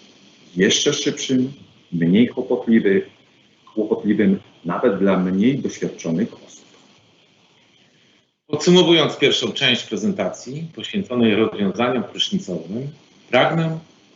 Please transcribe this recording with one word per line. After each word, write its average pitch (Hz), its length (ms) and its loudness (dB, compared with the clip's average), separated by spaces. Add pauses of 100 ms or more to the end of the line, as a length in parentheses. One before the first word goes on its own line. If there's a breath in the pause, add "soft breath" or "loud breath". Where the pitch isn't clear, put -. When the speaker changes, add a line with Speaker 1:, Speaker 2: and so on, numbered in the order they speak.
(560)
Speaker 1:
jeszcze 110 380 2
szybszym, 135 600 -2 (380)
mniej 90 360 4
kłopotliwy, 101 800 2 (680)
kłopotliwym 107 680 0 (260)
nawet 95 340 0
dla 95 200 2
mniej 98 400 0
doświadczonych 85 760 -6
osób. - 320 -20 (1800 soft breath)
Speaker 2:
Podsumowując 165 720 4
pierwszą 120 340 0
część 127 320 -2
prezentacji 107 800 -6 (120)
poświęconej 110 600 0
rozwiązaniom 107 680 0
prysznicowym, 92 840 -6 (420)
pragnę 160 500 0 (360)